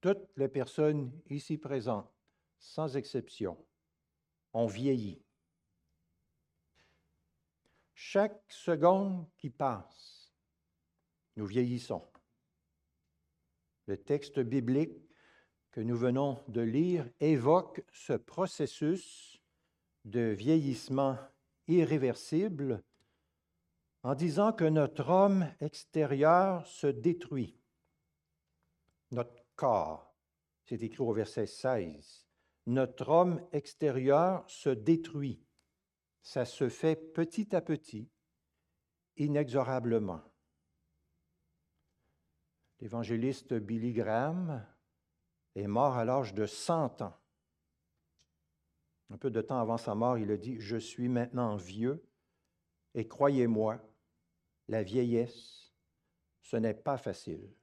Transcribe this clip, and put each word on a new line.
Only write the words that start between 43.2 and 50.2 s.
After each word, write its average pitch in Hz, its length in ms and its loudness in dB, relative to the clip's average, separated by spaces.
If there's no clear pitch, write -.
Billy 113 400 -2
Graham 123 720 -2
est 101 120 -4
mort 127 280 4
à 120 80 0
l'âge 123 300 0
de 107 120 0
cent 156 560 -2
ans. 92 140 -8
Un 107 80 -14
peu 131 140 -4
de 110 80 -2
temps 123 220 -2
avant 113 160 0
sa 113 180 -4
mort, 120 220 2
il 107 140 -2